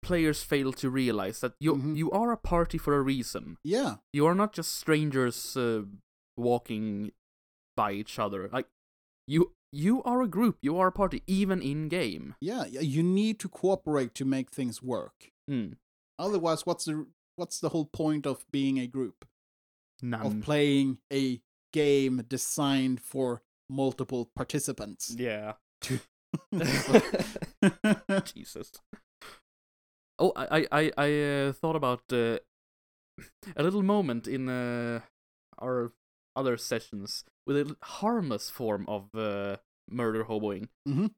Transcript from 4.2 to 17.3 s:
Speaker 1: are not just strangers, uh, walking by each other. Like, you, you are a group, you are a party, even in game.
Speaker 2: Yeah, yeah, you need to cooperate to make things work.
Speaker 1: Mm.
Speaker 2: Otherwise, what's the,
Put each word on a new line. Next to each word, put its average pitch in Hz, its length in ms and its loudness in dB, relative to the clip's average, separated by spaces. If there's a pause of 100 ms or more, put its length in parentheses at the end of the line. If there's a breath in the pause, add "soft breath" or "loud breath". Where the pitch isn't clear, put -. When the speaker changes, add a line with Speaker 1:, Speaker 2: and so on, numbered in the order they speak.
Speaker 1:
are 170 80 4
not 208 180 2
just - 220 -6
strangers, 139 800 0
uh, 117 240 2 (560)
walking 110 760 -2 (640)
by 104 180 0
each 104 260 -8
other. 101 340 -4
Like, 127 140 -4 (600)
you, 160 260 2 (180)
you 196 320 0
are 247 180 2
a 254 60 2
group, 190 340 2
you 147 160 0
are 185 100 4
a 185 40 4
party, 185 360 0
even 190 340 2
in 151 280 -2
game. 101 500 -4
Speaker 2:
Yeah, 208 300 -4
yeah, 131 120 -6
you 151 220 2
need 202 360 2
to 190 100 -8
cooperate 151 680 0
to 139 100 -4
make 135 260 0
things 123 300 -4
work. 117 500 -8 (180)
Speaker 1:
Mm. 120 280 -4 (420)
Speaker 2:
Otherwise, 170 460 2
what's 175 200 -2
the, 151 220 -2 (280)